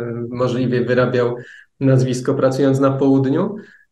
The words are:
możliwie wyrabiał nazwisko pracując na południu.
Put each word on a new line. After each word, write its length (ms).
możliwie 560
wyrabiał 500
nazwisko 540
pracując 460
na 120
południu. 640